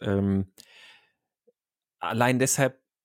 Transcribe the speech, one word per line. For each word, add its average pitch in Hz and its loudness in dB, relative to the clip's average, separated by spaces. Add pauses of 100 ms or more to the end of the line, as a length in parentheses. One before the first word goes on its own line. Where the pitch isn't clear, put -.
ähm, 98 0 (1500)
allein 120 0
deshalb 131 0 (220)